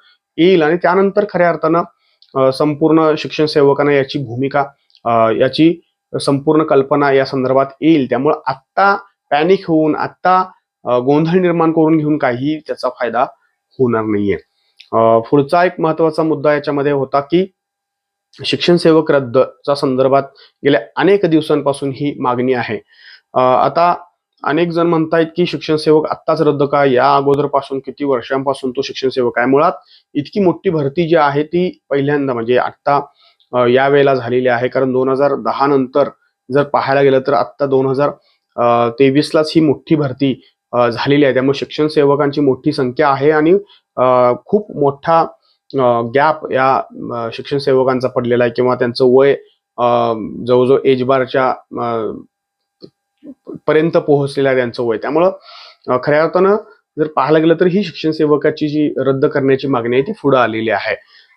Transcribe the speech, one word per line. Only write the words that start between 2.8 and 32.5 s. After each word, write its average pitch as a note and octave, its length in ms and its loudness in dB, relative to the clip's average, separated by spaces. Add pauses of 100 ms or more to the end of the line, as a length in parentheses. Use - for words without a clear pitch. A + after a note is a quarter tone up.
शिक्षण D3+ 280 -4
सेवकांना C#3+ 480 2
याची C#3 260 -2
भूमिका, C3 400 -4 (460)
अं, A2+ 300 2
याची D#3 460 2 (400)
संपूर्ण D3+ 420 0
कल्पना C#3+ 480 0
या C3+ 140 2
संदर्भात C3 400 0 (160)
येईल. D3 280 2
त्यामुळं C#3 360 -2
आत्ता - 520 -2 (340)
पॅनिक F3 360 0
होऊन, D#3 280 0
आत्ता, F#3 440 -2 (460)
अं, B2 200 0
गोंधळ D#3+ 340 2
निर्माण E3+ 320 2
करून D#3+ 260 2
घेऊन D3 200 -2
काही C3+ 500 -4
त्याचा B2+ 220 -6
फायदा A#2 320 -4 (580)
होणार A#2 240 0
नाहीये. G2+ 340 -2 (560)
अं, A2+ 280 4 (100)
पुढचा C#3+ 340 2
एक F3+ 160 -4
महत्त्वाचा D#3+ 420 -2
मुद्दा D3 300 0
याच्यामध्ये C#3+ 380 -2
होता C#3 280 -2
की F3+ 340 -2 (920)
शिक्षण F3 300 0
सेवक D#3+ 360 2
रद्दच्या C3 640 0
संदर्भात C3+ 480 0 (420)
गेल्या C#3+ 160 2 (140)
अनेक F#3+ 300 2
दिवसांपासून D3 640 0
ही C#3+ 300 -6
मागणी B2+ 340 -2
आहे. A#2 220 -4 (580)
अं, B2+ 280 2
आता E3+ 340 2 (480)
अनेक E3 260 0
जण E3+ 180 0
म्हणतायत D#3+ 480 0
की F3 100 0
शिक्षण D#3 300 -4
सेवक D3+ 320 2
आत्ताच D#3+ 340 -2
रद्द C#3+ 220 2
का, C#3+ 220 2
या C3+ 300 4
अगोदरपासून C#3 640 0
किती C3+ 260 -10
वर्षांपासून C3+ 640 -4
तो C#3 100 -6
शिक्षण C3+ 280 -4
सेवक A#2+ 280 -2
आहे. A#2+ 100 0
मुळात D3 240 4 (420)
इतकी C#3+ 260 -6
मोठी F3+ 300 0
भरती D#3 380 -2
जी E3 80 2
आहे D3 280 2
ती F3 360 -4 (100)
पहिल्यांदा, C#3 440 -2
म्हणजे A#2 240 0